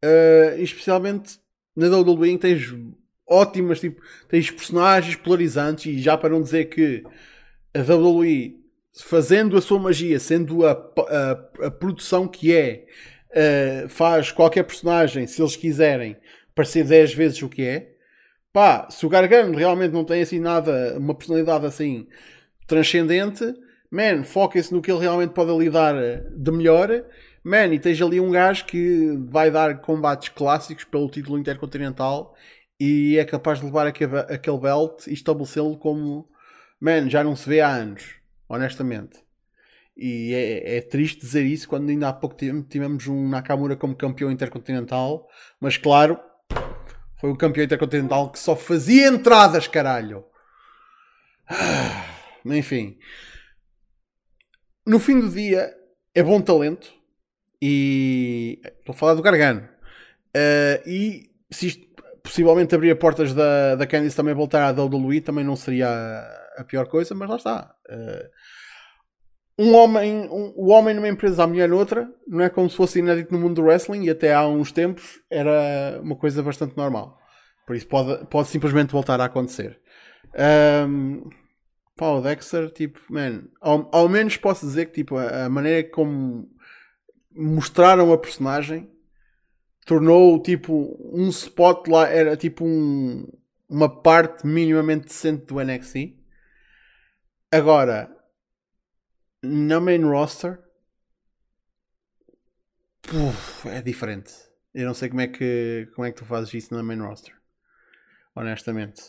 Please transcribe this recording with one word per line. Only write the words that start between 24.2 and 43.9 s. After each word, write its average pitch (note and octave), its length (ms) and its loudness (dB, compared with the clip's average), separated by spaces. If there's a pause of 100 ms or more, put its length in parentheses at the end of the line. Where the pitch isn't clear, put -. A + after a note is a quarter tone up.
foquem-se F#3 500 -2
no F3 80 -2
que F#3 100 -2
ele F3 80 0
realmente F3 320 -2
pode E3+ 180 0
ali E3 200 2
dar D#3 240 2 (360)
de D3 200 -6
melhor. E3 400 4 (540)
Man, F#3+ 300 2
e D3+ 60 -2
tens D#3+ 200 0
ali F3 200 2
um F#3 100 0
gajo F#3 360 2
que E3+ 500 0 (120)
vai D#3 220 2
dar D#3 300 0
combates D3+ 480 -2
clássicos D3 560 -4
pelo C#3+ 260 -4
título C#3+ 280 -8
intercontinental C#3 1000 -8 (420)
e D3 400 2
é D3+ 60 2
capaz D3 340 -4
de C3+ 60 -12
levar D3 220 -2
aque-, D3 180 -4
aquele C#3 560 -4
belt D3 480 -2
e - 40 -8
estabelecê-lo D3+ 640 -4
como, D3+ 520 -6 (520)
man, D3+ 300 0
já D3 140 0
não D3 100 -2
se C3+ 140 -14
vê D3+ 120 2
há D3+ 80 4
anos, A2 460 -8 (340)
honestamente. B2 720 -8 (800)
E A#2+ 360 -8
é, A#2 440 -4
é A#2+ 40 -4
triste C#3+ 400 -4
dizer C3+ 240 -4
isso D3 240 -4
quando D3 220 -6
ainda D3 180 -2
há C3+ 40 -6
pouco C3+ 240 -10
tempo C#3 320 -8
tivemos C#3+ 400 -6
um C#3 200 -4
Nakamura C#3 460 -4
como C3+ 220 -6